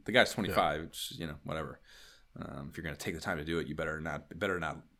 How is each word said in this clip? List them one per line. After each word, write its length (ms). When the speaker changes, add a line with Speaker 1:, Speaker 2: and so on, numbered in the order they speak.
Speaker 1:
The 60
guy's 220
twenty-five, 460
Speaker 2:
Yeah. 60
Speaker 1:
which, 320
you 100
know, 80
whatever. 340
Um, 300
if 80
you're 60
gonna 140
take 180
the 60
time 160
to 80
do 140
it, 80
you 80
better 260
not, 360
better 220
not 180